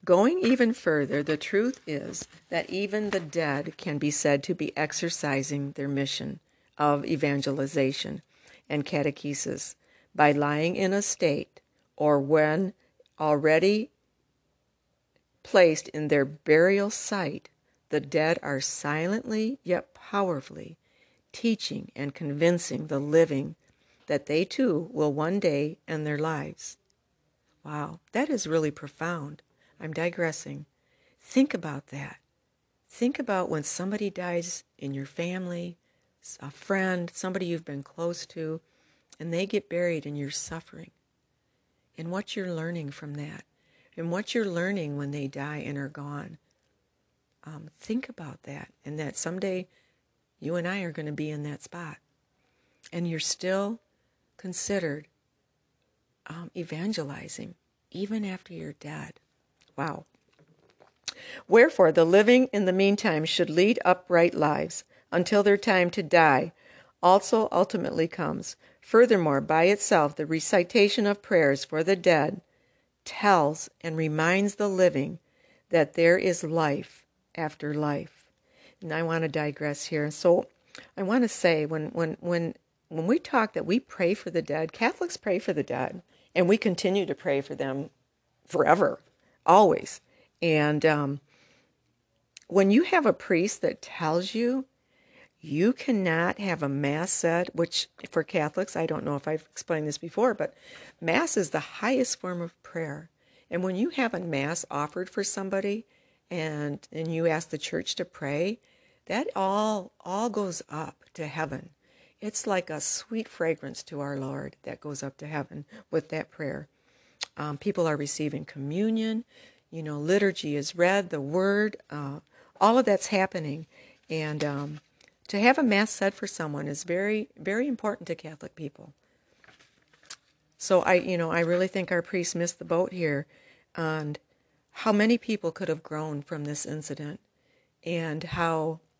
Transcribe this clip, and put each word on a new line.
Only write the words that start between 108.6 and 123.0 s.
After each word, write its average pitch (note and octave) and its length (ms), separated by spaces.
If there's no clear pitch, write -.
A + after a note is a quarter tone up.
that C4+ 300
all, G3+ 560
all G3+ 240
goes G3+ 400
up D3+ 360
to D#3 140
heaven. C#3+ 420
It's - 260
like F#3+ 220
a D#3 120
sweet - 480
fragrance D#3+ 560
to D3 160
our C#3+ 160
Lord C#3 480
that - 160
goes C#3+ 220
up C#3 160
to D3+ 80
heaven D3 380
with D#3+ 180
that D#3 220
prayer. D3 380
Um, D3 220
people F#3 280
are D3+ 100
receiving D3 480
communion. A3 800
You E3 120
know, D3+ 160
liturgy F3 580
is C#3+ 180
read, F3+ 360
the D3+ 100
word, G3 560
uh, D3 300
all A3+ 180
of B3+ 80
that's G3+ 220